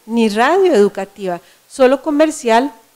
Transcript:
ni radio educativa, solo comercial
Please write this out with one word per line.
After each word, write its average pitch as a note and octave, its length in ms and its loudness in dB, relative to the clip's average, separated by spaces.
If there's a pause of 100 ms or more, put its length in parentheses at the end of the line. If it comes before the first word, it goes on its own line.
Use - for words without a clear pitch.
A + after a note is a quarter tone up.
ni A3+ 240 0
radio D#4 440 2
educativa, G3 680 -2 (260)
solo C4+ 360 0
comercial C#4+ 680 -2 (240)